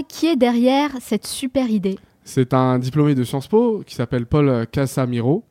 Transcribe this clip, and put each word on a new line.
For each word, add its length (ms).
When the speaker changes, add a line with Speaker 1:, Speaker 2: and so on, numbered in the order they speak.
Speaker 1:
qui 180
est 80
derrière 560
cette 260
super 440
idée ? 280
Speaker 2:
C'est 300
un 240
diplômé 360
de 80
Sciences 260
Po 380
qui 80
s'appelle 320
Paul 460
Casamiro. 800